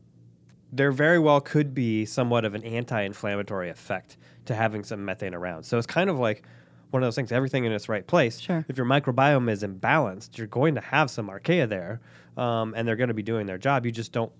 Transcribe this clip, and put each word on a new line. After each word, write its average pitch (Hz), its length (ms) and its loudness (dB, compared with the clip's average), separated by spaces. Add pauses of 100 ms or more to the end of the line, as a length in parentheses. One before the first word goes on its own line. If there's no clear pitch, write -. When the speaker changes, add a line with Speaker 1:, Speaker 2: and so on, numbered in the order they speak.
(720)
Speaker 1:
there 139 180 2
very 151 280 4
well 151 240 6
could 147 320 0
be 113 320 0
somewhat 120 400 0
of 101 80 -2
an 107 100 -8
anti-inflammatory 104 1040 -4
effect - 460 -10 (300)
to 123 80 -2
having 107 300 0
some 101 200 -8
methane 95 300 -6
around. 87 300 -8
So - 140 0
it's 117 80 -2
kind 185 240 2
of 156 80 0
like 113 240 0 (480)
one 127 120 2
of 127 40 2
those 113 80 0
things, 123 180 -4
everything 131 340 0
in 113 60 0
its 104 180 -4
right 104 160 -2
place. 135 340 2
Speaker 2:
Sure. 165 280 -2
Speaker 1:
If 131 100 -6
your 127 80 0
microbiome 135 640 4
is 104 120 -2
imbalanced, 104 760 -2
you're 113 80 -6
going 135 300 2
to 110 40 -4
have 139 300 2
some 107 180 -6
archaea 127 400 0
there, 98 320 -6 (380)
um, 117 360 0
and 117 140 -2
they're 113 80 0
gonna 120 160 0
be 107 100 -4
doing 110 240 -2
their 92 120 -8
job. 135 260 2
You 120 80 -2
just 117 200 -8
don't 113 280 -2